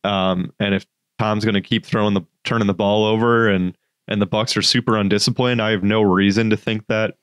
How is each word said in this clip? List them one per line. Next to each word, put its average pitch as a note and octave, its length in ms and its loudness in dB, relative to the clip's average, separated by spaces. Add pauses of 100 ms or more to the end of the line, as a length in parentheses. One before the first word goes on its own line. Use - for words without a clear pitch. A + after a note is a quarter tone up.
Um, F#2+ 560 -2
and G2+ 140 0
if G2 120 -4 (320)
Tom's G#2+ 260 -2
gonna G#2 160 0
keep - 240 -4
throwing G#2 300 0
the, F#2 80 -2 (220)
turning A2+ 240 -2
the G2 60 0
ball G#2 300 0
over A2+ 440 2
and, F#2 280 0 (320)
and G#2 140 -2
the G2 40 0
Bucks A2 300 -2
are G#2 60 -2
super A#2+ 340 0
undisciplined, A2+ 640 0
I A2 100 0
have G2+ 120 0
no G#2+ 200 2
reason G2+ 480 2
to G#2+ 60 2
think G#2+ 300 -6
that A2 360 -2